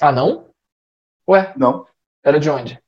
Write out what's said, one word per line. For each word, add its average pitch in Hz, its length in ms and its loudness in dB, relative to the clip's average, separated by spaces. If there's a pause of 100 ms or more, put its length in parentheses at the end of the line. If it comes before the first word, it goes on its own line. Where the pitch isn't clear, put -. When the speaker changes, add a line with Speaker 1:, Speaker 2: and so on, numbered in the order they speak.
Speaker 1:
Ah, 147 100 2
não? 143 380 -2 (800)
Ué? 190 280 2
Speaker 2:
Não. 131 300 -2 (380)
Speaker 1:
Era 143 160 2
de 151 100 -2
onde? 120 380 -8